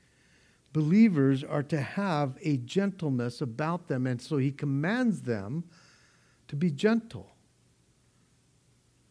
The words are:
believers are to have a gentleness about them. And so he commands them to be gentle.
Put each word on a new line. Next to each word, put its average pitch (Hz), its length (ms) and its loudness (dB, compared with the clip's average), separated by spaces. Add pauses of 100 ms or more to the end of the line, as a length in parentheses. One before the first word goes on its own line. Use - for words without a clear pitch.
(720)
believers 151 680 6
are 147 200 -2
to 143 180 -2
have 147 600 -2
a 151 140 2
gentleness 135 840 -2
about 151 460 -4
them. 127 180 -2
And 123 160 -2
so 156 160 -4
he 135 140 2
commands 156 720 -2
them 120 400 -4 (840)
to 151 60 -8
be 170 140 0
gentle. 208 640 0 (1800)